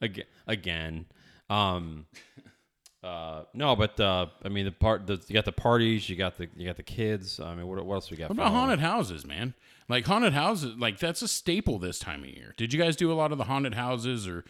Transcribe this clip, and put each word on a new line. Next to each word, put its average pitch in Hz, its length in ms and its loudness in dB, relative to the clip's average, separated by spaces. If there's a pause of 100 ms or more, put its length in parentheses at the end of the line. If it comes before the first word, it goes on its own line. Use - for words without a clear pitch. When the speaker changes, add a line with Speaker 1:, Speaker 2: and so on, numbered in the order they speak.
Speaker 1:
Aga-, 101 220 -6 (220)
again. 82 600 -4 (420)
Um, 90 580 0 (960)
uh, 80 420 -8 (100)
no, 135 220 4
but, 107 220 2
uh, 92 280 4 (180)
I 107 60 -4
mean, 101 160 0
the 95 60 -2
part, 101 340 2
the, 98 80 0 (120)
you 98 60 -10
got 107 140 4
the 98 60 -2
parties, 113 580 4
you 90 60 -4
got 92 200 -2
the, 87 180 -8
you 87 120 -8
got 90 100 -4
the - 60 -14
kids. 107 580 -4
I 85 140 -8
mean, 87 120 -8
what, 92 200 -6
what 98 80 -2
else - 160 -4
we - 80 -10
got 80 100 -6
Speaker 2:
What 202 80 -4
about 339 160 4
Speaker 1:
following? 247 160 4
Speaker 2:
haunted 190 120 2
houses, 156 460 -2
man? 98 280 -6 (340)
Like, 120 180 2
haunted 202 280 4
houses, 143 420 0
like, 113 220 0
that's 170 240 -2
a 233 60 -4
staple 175 500 0
this 90 200 -4
time 73 240 -8
of 67 60 -14
year. 64 300 -18
Did 117 160 -2
you 151 40 2
guys 165 180 4
do 165 140 4
a 160 40 2
lot 151 180 2
of 143 60 -4
the 120 60 0
haunted 135 300 0
houses 120 540 -2
or 85 220 -6